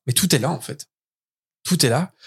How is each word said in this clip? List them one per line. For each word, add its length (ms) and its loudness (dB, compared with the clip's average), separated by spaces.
Mais 60 0
tout 220 2
est 40 4
là, 120 -2
en 80 -6
fait. 280 -14
Tout 180 2
est 40 4
là. 220 0